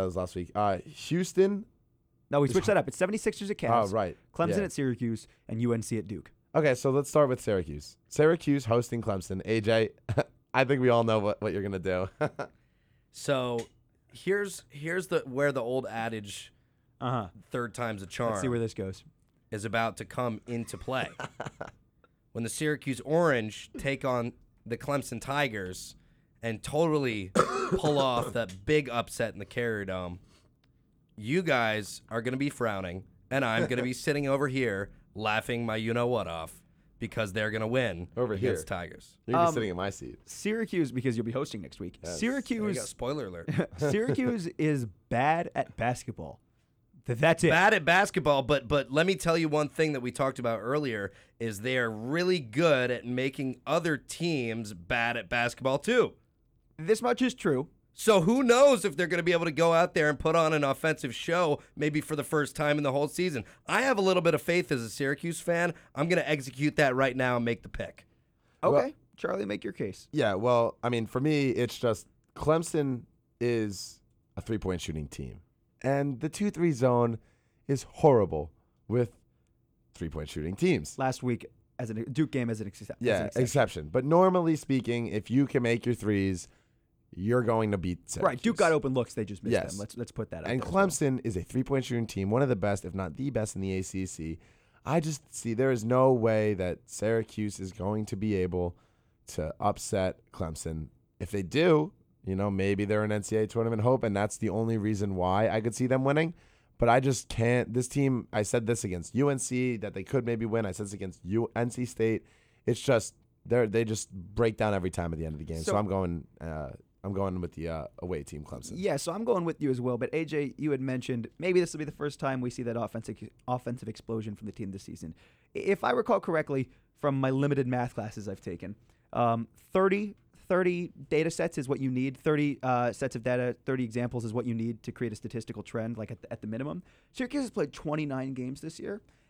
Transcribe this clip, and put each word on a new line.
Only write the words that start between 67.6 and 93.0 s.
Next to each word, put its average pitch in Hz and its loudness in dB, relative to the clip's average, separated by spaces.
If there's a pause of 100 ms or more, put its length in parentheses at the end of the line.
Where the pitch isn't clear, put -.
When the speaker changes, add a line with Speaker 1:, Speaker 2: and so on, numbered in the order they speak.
Speaker 3:
the - -16
pick. - -10 (580)
Speaker 2:
Okay. 190 4
Speaker 1:
Well 277 4 (260)
Speaker 2:
Charlie, 196 -4
make 196 -6
your - -6
case. - -8
Speaker 1:
Yeah, 113 2
well, 117 4
I 117 0
mean, 120 0
for 127 -4
me, 143 2
it's 117 0
just 117 0 (280)
Clemson 147 0 (400)
is 113 -2 (380)
a - -10
three-point 95 -2
shooting 78 -6
team. 65 -12 (420)
And 139 0
the 156 -2
two 208 -2
three 175 2
zone 120 4 (480)
is 139 -2
horrible 87 4 (360)
with 117 0 (840)
three-point 76 -8
shooting 80 -6
teams. 135 0
Speaker 2:
Last 131 -2
week, 123 -4 (320)
as 120 -6
a - -6
Duke 120 -2
game 123 -2
as 110 -4
an 101 -6
exce-, - -18
as 98 -16
an - -10
Speaker 1:
Yeah, 104 2
Speaker 2:
exception. - -2
Speaker 1:
exception. 101 0
But 123 2
normally 175 6
speaking, 120 -2
if 101 -4
you 135 4
can 131 0
make 117 2
your 120 2
threes, 98 0 (680)
you're 117 2
going 110 2
to 104 2
beat 87 -4
Syracuse. 165 -4
Speaker 2:
Right, 123 -2
Duke 233 0
got 170 6
open 143 2
looks. 123 -2
They 110 -4
just 95 -12
missed 113 -2
Speaker 1:
Yes. 110 0
Speaker 2:
them. 101 -8
Let's, 104 -10
let's 117 -8
put - -8
that 82 -10
out 92 -4
Speaker 1:
And 123 0
Speaker 2:
there - -6
as 165 -6
well. 196 4
Speaker 1:
Clemson 135 0
is 104 -2
a 85 -4
three-point 131 0
shooting 117 -2
team, 98 -2
one 123 4
of 139 2
the 127 2
best, 98 -2
if 90 -10
not 92 -6